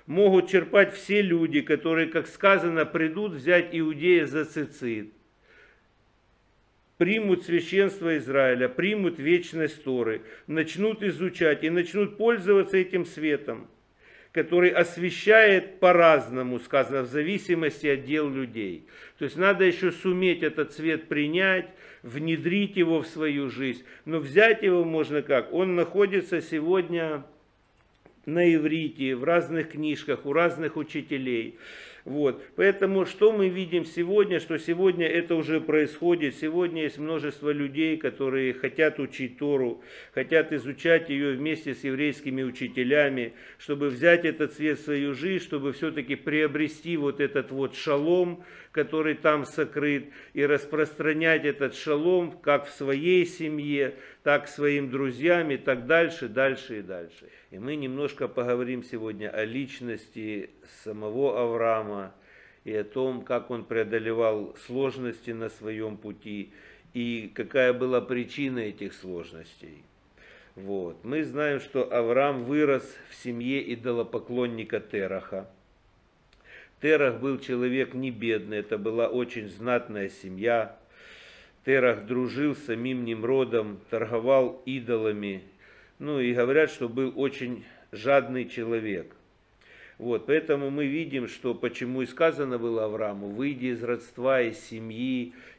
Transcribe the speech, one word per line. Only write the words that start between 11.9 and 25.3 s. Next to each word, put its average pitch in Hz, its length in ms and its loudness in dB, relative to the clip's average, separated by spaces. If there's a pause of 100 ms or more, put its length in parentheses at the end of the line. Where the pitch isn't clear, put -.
пользоваться 196 600 4
этим 185 280 2
светом, 143 640 -4 (640)
который 170 400 4
освещает 185 1080 6
по-разному, 131 800 6
сказано, 135 420 2
в 123 60 -6
зависимости 156 800 -2
от 135 160 0
дел 147 260 -2
людей. 110 540 -6 (340)
То 151 60 -6
есть 135 120 -6
надо 190 280 4
еще 175 260 2
суметь 180 540 0
этот 151 280 -2
свет 156 360 -4
принять, 175 580 0 (380)
внедрить 165 720 -2
его 165 260 2
в - 60 -10
свою 143 420 -2
жизнь. 123 320 -6 (220)
Но 156 160 -4
взять 208 420 6
его 175 220 4
можно 151 360 0
как? 123 320 2